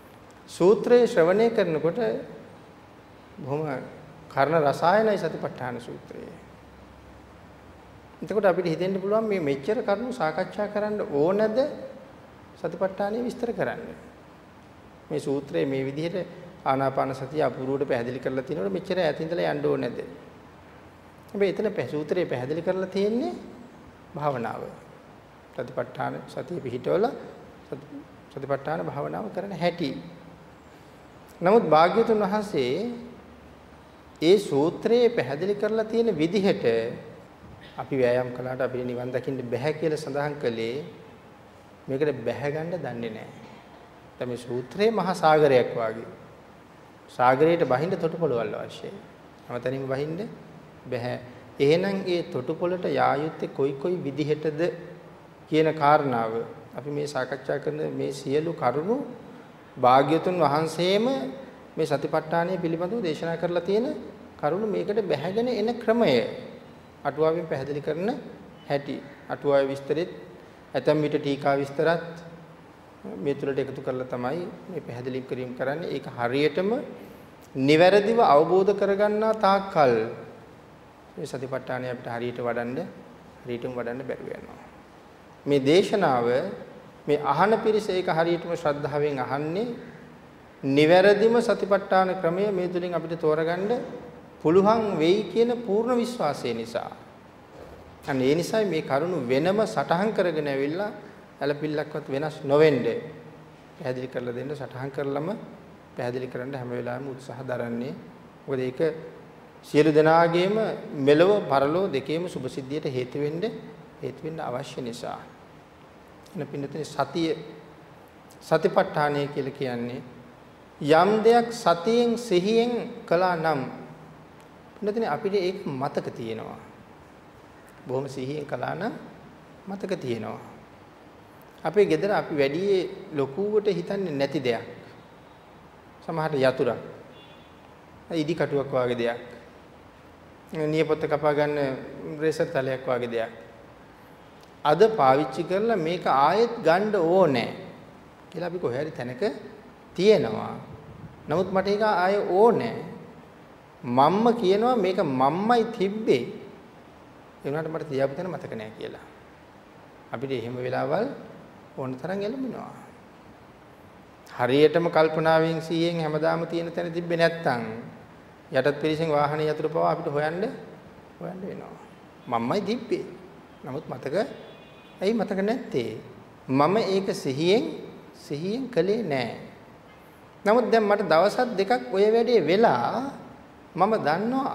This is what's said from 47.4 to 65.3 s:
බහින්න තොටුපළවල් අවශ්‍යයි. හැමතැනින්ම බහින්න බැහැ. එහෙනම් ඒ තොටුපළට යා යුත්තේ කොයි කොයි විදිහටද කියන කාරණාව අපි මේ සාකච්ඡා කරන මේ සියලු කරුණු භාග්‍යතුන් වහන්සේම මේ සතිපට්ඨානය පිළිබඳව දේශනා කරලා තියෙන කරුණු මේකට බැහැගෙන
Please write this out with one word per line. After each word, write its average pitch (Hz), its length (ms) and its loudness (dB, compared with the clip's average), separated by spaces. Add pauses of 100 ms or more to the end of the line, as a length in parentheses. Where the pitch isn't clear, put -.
බහින්න 139 280 0
තොටුපළවල් 160 600 -2
අවශ්‍යයි. - 380 -10 (480)
හැමතැනින්ම 127 460 -6
බහින්න 156 420 -4 (540)
බැහැ. 123 360 -6 (380)
එහෙනම් 180 460 4
ඒ 175 220 0
තොටුපළට 165 600 -4
යා 127 280 2
යුත්තේ 156 340 -4
කොයි 139 240 -2
කොයි 180 240 -2
විදිහටද 147 640 -4 (840)
කියන 156 280 4
කාරණාව 143 600 4 (380)
අපි 139 180 -10
මේ 147 180 -4
සාකච්ඡා 139 520 -4
කරන 151 220 -4 (100)
මේ 135 220 -4
සියලු 147 400 -2
කරුණු 151 440 0 (800)
භාග්‍යතුන් 147 640 4
වහන්සේම 165 640 2 (680)
මේ 160 140 -2
සතිපට්ඨානය 156 720 0
පිළිබඳව 175 440 -2
දේශනා 165 360 -4
කරලා 175 240 0
තියෙන 202 260 0 (480)
කරුණු 180 320 -2
මේකට 202 360 -2
බැහැගෙන 180 460 -2